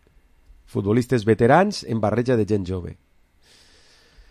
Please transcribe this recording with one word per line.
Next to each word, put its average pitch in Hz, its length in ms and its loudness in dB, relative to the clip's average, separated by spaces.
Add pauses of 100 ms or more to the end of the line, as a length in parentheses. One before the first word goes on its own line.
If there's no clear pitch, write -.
(680)
Futbolistes 113 560 -2
veterans 123 640 2
en 113 140 -4
barreja 117 340 0
de 110 100 0
gent 98 220 -2
jove. 87 300 -8 (1300)